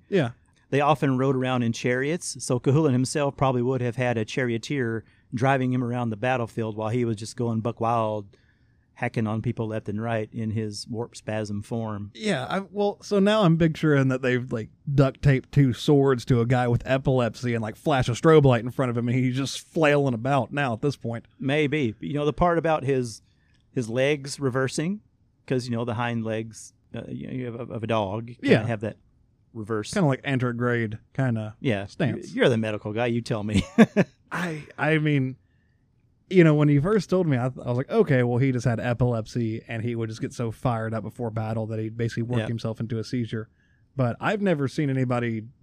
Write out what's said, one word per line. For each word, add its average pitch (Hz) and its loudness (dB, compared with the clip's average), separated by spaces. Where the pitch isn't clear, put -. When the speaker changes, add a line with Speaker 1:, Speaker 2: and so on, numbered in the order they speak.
Speaker 1:
Yeah. 147 2
Speaker 2:
They 135 2
often 143 2
rode 135 2
around 127 -2
in 117 0
chariots, 131 -4
so 127 0
Cuchulainn 147 4
himself 135 0
probably 131 2
would 123 0
have 120 -4
had 123 0
a 110 0
charioteer 117 -4
driving 131 2
him 127 -2
around 120 -2
the 110 -4
battlefield 113 -2
while 110 -4
he 120 0
was 113 -2
just 110 -14
going 117 -2
buck 113 -6
wild, 110 -2
hacking 117 -2
on 107 -2
people 113 -4
left 110 -6
and 104 -6
right 113 -4
in 110 -6
his 107 -6
warp 117 -8
spasm 104 -6
form. 104 -6
Speaker 1:
Yeah, 202 -4
I, 190 -4
well, 202 -4
so 208 0
now 208 4
I'm 165 6
picturing 151 4
that 131 -2
they've, 127 0
like, 113 -8
duct 135 4
taped 135 2
two 135 4
swords 139 4
to 123 4
a 117 2
guy 123 2
with 117 0
epilepsy 127 0
and, 113 -4
like, 110 -8
flash 135 0
a 120 -2
strobe 156 8
light 120 6
in 123 -6
front 127 -2
of 117 -4
him, 120 0
and 123 2
he's 127 0
just 135 -4
flailing 143 4
about 127 0
now 143 -2
at 110 -6
this 147 0
point. 117 -8
Speaker 2:
Maybe. 139 0
You 85 -6
know, 147 -2
the 147 2
part 175 2
about 156 0
his, 127 -2
his 117 -4
legs 135 -2
reversing, 139 -2
'cause, 127 -2
you 123 -6
know, 117 -2
the 120 -4
hind 117 -2
legs, 110 -8
uh, 117 -10
you 127 -8
know, 117 -10
of, 120 -12
of 110 -8
a 110 -4
dog, 110 -2
kinda 123 -18
Speaker 1:
Yeah. 120 4
Speaker 2:
have 110 -4
that 104 -8
reverse. 107 -6
Speaker 1:
Kinda 185 2
like 131 0
anterograde 120 -2
kinda 110 -2
Speaker 2:
Yeah. 101 -2
Speaker 1:
stance. - -4
Speaker 2:
You're 214 4
the 120 4
medical 107 -4
guy. 117 -2
You 120 -2
tell 113 -4
me. 104 0
<laughs> - -4
Speaker 1:
I, 165 -6
I 156 2
mean, 143 0
you 185 8
know, 160 8
when 147 6
you 143 6
first 196 2
told 185 2
me, 143 2
I, 120 0
I - -4
was 123 -2
like, 135 -4
"Okay, 151 4
well, 120 0
he 135 4
just 123 -2
had 117 0
epilepsy, 117 -2
and 113 -6
he 120 -4
would 113 -4
just 110 -12
get 120 -8
so 117 -6
fired 113 -4
up 110 -6
before 110 -8
battle 110 -4
that 110 -6
he'd 110 -8
basically 117 -4
work 117 -2
Speaker 2:
Yeah. 110 -4
Speaker 1:
himself 113 -6
into 113 -6
a 110 -6
seizure." 117 -6
But 123 0
I've 196 0
never 156 2
seen 143 -2
anybody 120 -2